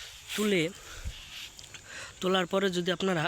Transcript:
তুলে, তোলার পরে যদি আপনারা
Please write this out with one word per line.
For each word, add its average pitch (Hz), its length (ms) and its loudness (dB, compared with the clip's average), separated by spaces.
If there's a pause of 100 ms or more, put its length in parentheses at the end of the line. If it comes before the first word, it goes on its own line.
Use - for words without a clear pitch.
(360)
তুলে, 208 260 4 (1600)
তোলার 185 280 4
পরে 196 220 4
যদি 175 220 2
আপনারা 175 360 2